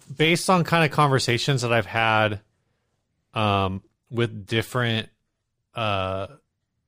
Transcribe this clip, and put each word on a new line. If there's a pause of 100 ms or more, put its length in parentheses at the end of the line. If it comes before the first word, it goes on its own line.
(140)
based
on
kind
of
conversations
that
I've
had, (920)
um, (260)
with
different, (680)
uh, (600)